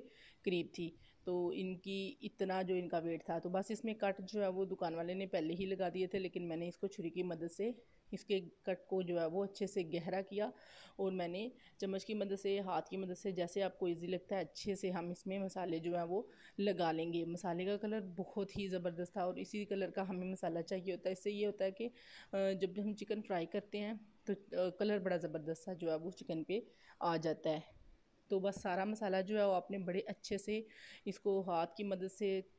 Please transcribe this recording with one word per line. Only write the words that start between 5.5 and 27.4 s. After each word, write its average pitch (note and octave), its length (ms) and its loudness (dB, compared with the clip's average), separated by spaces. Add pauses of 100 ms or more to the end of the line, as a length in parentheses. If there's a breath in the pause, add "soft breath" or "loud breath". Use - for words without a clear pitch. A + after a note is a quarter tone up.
ही F#3+ 120 0
लगा F#3 240 2
दिए F#3 160 0
थे, G3 120 0
लेकिन F3+ 240 -2
मैंने E3+ 260 -2
इसको F#3 200 -2
छुरी E3+ 220 -4
की F3+ 120 0
मदद E3+ 260 -2
से A3 260 0 (400 loud breath)
इसके F#3+ 260 0
कट F3+ 460 -4
को F#3+ 160 2
जो F3 180 2
है E3 80 4
वो F#3 160 2
अच्छे G3 220 -2
से F#3+ 180 0
गहरा E3+ 380 -2
किया G#3 300 -2 (460 loud breath)
और G3 140 2
मैंने F#3 400 -2 (280 loud breath)
चम्मच F#3+ 240 0
की A3 100 -2
मदद G3+ 220 0
से, G3 240 2
हाथ F#3 300 0
की F#3 60 -4
मदद F#3 180 -2
से, F#3+ 180 -4
जैसे F3 280 0
आपको F#3+ 280 0
easy E3+ 180 0
लगता F3+ 300 -2
है, F#3 80 0
अच्छे F#3+ 320 -4
से F#3 140 0
हम F3 220 0
इसमें F#3+ 260 -4
मसाले F#3 420 0
जो E3+ 160 0
हैं F3 80 2
वो F#3 240 0 (320 loud breath)
लगा F3+ 320 4
लेंगे। E3 320 2
मसाले F3 420 0
का G3+ 100 2
color G#3+ 240 0
बहुत G3 580 -4
ही G3+ 100 0
ज़बरदस्त F3 480 -2
था F3+ 100 2
और F3+ 120 0
इसी G#3 260 -4
color G3 260 0
का F#3+ 120 -2
हमें F#3 300 -2
मसाला E3+ 280 0
चाहिए F#3 300 -2
होता F3 180 -2
है। F#3 40 2
इससे F#3+ 180 -2
ये G#3 160 2
होता G3+ 180 0
है F#3+ 80 2
कि, A3+ 140 -4
अ, A#3+ 60 -4 (420 loud breath)
जब F#3+ 440 2
हम G#3 160 2
chicken G#3 260 -2
fry F3 260 0
करते G#3 320 -2
हैं G#3 340 -4 (180)
तो, G3+ 40 4
अ, F3+ 360 0
कलर G#3 280 2
बड़ा F3+ 180 2
ज़बरदस्त D#3+ 460 -2
सा F#3 120 -6
जो D#3+ 160 0
है D#3+ 60 4
वो E3 140 -2
चिकन E3 320 -2
पे G3 240 0 (360 loud breath)
आ E3+ 140 4
जाता D#3+ 340 0